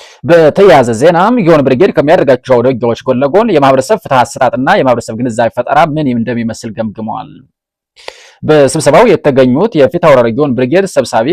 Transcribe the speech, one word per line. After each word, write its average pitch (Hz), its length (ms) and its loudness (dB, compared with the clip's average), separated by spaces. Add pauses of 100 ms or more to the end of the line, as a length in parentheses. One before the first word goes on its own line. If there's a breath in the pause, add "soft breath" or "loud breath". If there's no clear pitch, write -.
(240 loud breath)
በተያያዘ 160 720 4
ዜናም 175 420 2
ጊዮን 156 260 2
ብርጌድ 131 300 2
ከሚያደርጋቸው 139 600 0
አውደ 120 140 2
ውጊያዎች 117 340 -2
ጎን 123 180 -4
ለጎን 143 300 0
የማህበረሰብ 139 500 0
ፍትህ 131 200 -2
አሰጣጥና 123 540 -2
የማህበረሰብ 123 440 -2
ግንዛቤ 117 340 -2
ፈጠራ 139 360 -2
ምን 147 220 -4
እንደሚመስል 117 640 -6
ገምግመዋል። 110 560 -10 (1120 loud breath)
በስብሰባው 151 640 2
የተገኙት 135 680 0
የፊት 151 300 0
አውራሪ 127 240 4
ጊዮን 135 240 -4
ብርጌድ 131 360 -2
ሰብሳቢ 120 440 -2